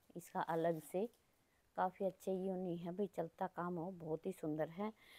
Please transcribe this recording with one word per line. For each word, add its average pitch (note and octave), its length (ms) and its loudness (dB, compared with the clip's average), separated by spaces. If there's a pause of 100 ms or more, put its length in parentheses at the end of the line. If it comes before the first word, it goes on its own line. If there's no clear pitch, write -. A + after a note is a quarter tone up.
(160)
इसका F3 280 -4
अलग E3 400 4
से, F#3+ 220 0 (720)
काफ़ी F#3 280 2
अच्छे F#3 280 0
ये F#3 220 0
नहीं F3+ 220 0
है E3+ 140 -4
भाई, F#3+ 160 0
चलता F3 400 -2
काम F3 280 -2
हो, E3+ 180 -2
बहुत D#3+ 320 -2
ही F#3+ 60 0
सुंदर D#3 380 0
है। G3+ 220 -4 (260)